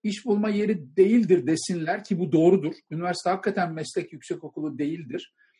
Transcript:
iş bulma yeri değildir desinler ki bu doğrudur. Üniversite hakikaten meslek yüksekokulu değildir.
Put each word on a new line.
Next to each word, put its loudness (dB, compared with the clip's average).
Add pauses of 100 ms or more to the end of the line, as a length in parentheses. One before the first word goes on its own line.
iş -4
bulma 0
yeri -2
değildir 4
desinler -2
ki -4
bu -2
doğrudur. 4 (180)
Üniversite -4
hakikaten -2
meslek -6
yüksekokulu -10
değildir. -6 (240)